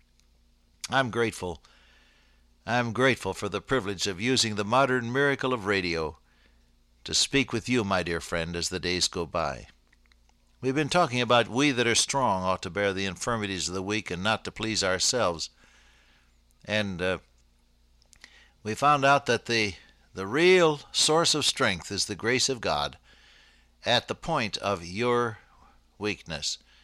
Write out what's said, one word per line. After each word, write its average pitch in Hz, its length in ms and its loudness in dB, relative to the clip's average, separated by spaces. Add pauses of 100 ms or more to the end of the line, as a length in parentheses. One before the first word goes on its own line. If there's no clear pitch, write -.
(880)
I'm 127 220 0
grateful. 101 540 -4 (1040)
I'm 117 260 0
grateful 113 400 2
for 101 160 -6
the 98 100 -4
privilege 101 460 -2
of 95 160 -4
using 117 320 0
the 104 100 -2
modern 123 480 2
miracle 135 400 0
of 110 140 -4
radio 85 540 0 (840)
to - 100 -6
speak - 360 0
with 117 160 -4
you, 120 160 2
my 95 200 0
dear 82 180 -4
friend, 85 340 -4
as 85 140 -4
the 92 100 -4
days 90 280 0
go 87 180 -4
by. 71 400 -4 (960)
We've 131 140 -2
been 147 140 0
talking 139 320 2
about 117 260 4
we 135 240 2
that 120 160 0
are 113 80 4
strong 107 480 0
ought 92 180 0
to 95 80 -8
bear 98 240 0
the 98 140 -2
infirmities 95 600 -4
of 87 60 -4
the 95 80 -4
weak 104 300 -4
and 87 100 -4
not 107 240 0
to 95 60 -6
please 110 320 -4
ourselves. 92 680 0 (1160)
And, 101 360 -2
uh, 92 160 0 (1400)
we 107 140 -4
found 143 280 4
out 139 220 6
that 117 220 0
the, 110 260 2 (400)
the 95 140 -6
real 160 540 6 (100)
source 156 420 4
of 143 120 0
strength 101 460 0
is 98 140 -2
the 107 80 -6
grace 113 340 0
of 123 140 -4
God 73 380 -2 (880)
at 117 200 2
the 113 60 -4
point 127 440 -4
of 95 280 -4
your 117 540 0 (580)
weakness. 85 640 -6 (240)